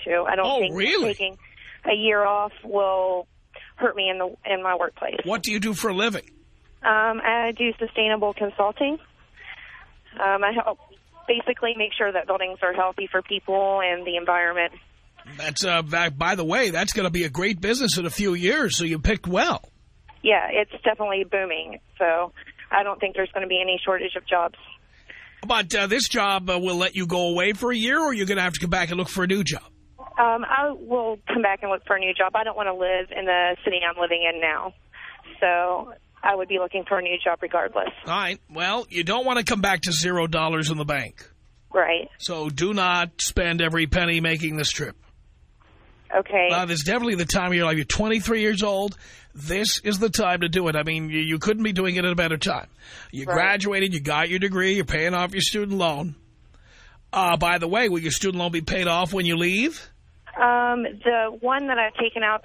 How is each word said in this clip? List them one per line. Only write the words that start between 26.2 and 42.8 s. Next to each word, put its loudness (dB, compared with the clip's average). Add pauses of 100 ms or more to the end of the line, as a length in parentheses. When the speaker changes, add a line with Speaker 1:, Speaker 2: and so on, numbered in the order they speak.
Speaker 2:
uh, 2
will 0
let 0
you 0
go 2
away 2
for -2
a 0
year, 2
or 2
you're 0
gonna 0
have 0
to -8
come -2
back 2
and -4
look -2
for -2
a 2
new 2
job? -4 (560)
Speaker 1:
Um, 4
I 2
will -2 (100)
come 0
back 2
and -2
look -2
for 2
a 2
new 0
job. 2
I 2
don't -4
wanna -2
live 0
in -6
the 4
city 0
I'm -2
living 0 (100)
in -8
now, -2 (680)
so 2 (280)
I 2
would -2
be 0
looking -4
for 0
a -2
new -2
job 0
regardless. -2 (140)
Speaker 2:
All -6
right. -2 (100)
Well, -2
you -2
don't 0
wanna 0
come 0
back 2
to -2
zero 0
dollars 0
in -2
the -4
bank. -6 (420)
Speaker 1:
Right. 2 (100)
Speaker 2:
So -6
do 0
not 2